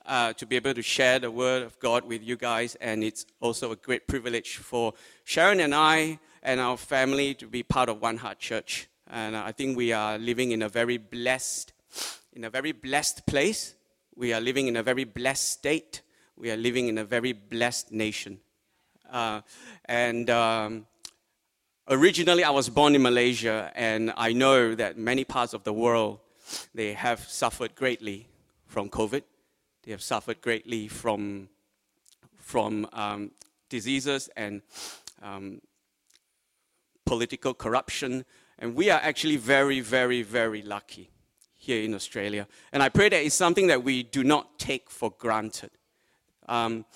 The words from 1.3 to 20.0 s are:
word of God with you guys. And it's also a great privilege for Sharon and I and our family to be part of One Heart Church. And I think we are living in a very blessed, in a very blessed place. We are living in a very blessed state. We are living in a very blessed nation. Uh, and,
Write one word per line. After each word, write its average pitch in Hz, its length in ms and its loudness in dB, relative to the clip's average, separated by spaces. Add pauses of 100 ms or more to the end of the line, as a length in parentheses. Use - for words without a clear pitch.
word 127 320 0
of 113 160 -16
God 120 240 2
with 117 180 -6
you 117 140 -6
guys. 117 460 -2
And 110 200 -2
it's 110 240 -4 (140)
also 117 320 -2
a 110 60 -10
great - 300 -4
privilege 120 500 -4
for 117 360 -2 (300)
Sharon 185 380 4
and 147 120 2
I 156 460 4 (240)
and 127 160 0
our 123 160 0
family 139 600 0
to 120 120 -18
be 117 160 -6
part 127 240 2
of 107 140 -4
One 113 160 0
Heart 117 220 -10
Church. - 500 -6 (180)
And 110 300 -8
I 107 160 -8
think 135 240 -4
we 117 160 2
are 107 240 -2
living 120 340 0
in 113 100 0
a 110 60 -2
very 117 300 0
blessed, 120 760 -4 (600)
in 117 100 -16
a 113 60 -8
very 135 240 -4
blessed 135 520 -4
place. 156 500 0 (420)
We 120 160 -2
are 113 80 0
living 131 260 0
in 120 80 0
a 113 80 0
very 127 220 0
blessed 123 440 -2
state. - 520 -4 (340)
We 117 160 -6
are 110 60 -4
living 120 320 0
in 110 80 -2
a 110 80 -4
very 120 260 -2
blessed 117 600 -4
nation. 107 480 -4 (680)
Uh, 113 320 -4 (440)
and, 120 440 0